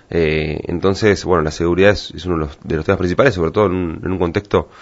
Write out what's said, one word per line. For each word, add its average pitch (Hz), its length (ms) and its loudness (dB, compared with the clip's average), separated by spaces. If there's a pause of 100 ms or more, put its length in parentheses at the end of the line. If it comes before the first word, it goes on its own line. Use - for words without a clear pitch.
(120)
eh, 78 560 0
entonces, 95 580 0
bueno, 85 180 2
la 78 80 -2
seguridad 87 420 2
es, - 220 -8
es 80 120 -12
uno 90 80 -2
de 80 60 -2
los, 76 220 -8
de 80 120 -4
los 78 100 -4
temas 95 140 2
principales, 92 340 2
sobre 85 160 0
todo 104 160 2
en 92 80 0
un, 87 320 -4
en 90 60 -4
un 92 80 -4
contexto 87 500 0 (120)